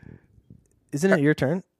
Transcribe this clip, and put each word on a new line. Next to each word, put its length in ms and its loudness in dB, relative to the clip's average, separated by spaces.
Isn't 200 -2
it 80 2
your 140 2
turn? 280 -2